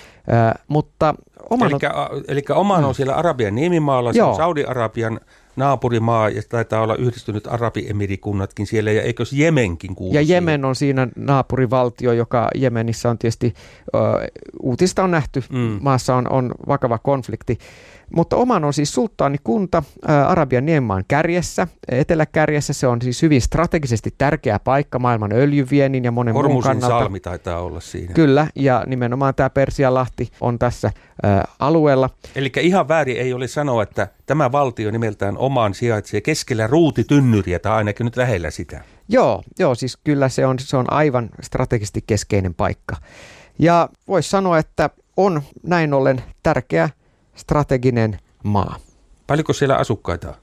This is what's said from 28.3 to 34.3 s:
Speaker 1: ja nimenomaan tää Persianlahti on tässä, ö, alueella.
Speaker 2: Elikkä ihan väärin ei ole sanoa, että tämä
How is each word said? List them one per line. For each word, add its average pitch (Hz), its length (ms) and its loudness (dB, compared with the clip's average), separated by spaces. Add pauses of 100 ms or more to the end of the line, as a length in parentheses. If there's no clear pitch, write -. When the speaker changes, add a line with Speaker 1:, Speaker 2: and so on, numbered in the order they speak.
Speaker 1:
ja 131 320 2
nimenomaan 127 480 -2
tää 131 160 0
Persianlahti 127 800 0 (120)
on 120 180 -2
tässä, 120 320 -2 (340)
ö, 104 40 2 (300)
alueella. 143 520 4 (260)
Speaker 2:
Elikkä 135 240 -4
ihan 170 280 2
väärin 143 280 0
ei 127 160 -2
ole 127 160 -4
sanoa, 131 340 0
että 98 260 -4 (180)
tämä 139 260 2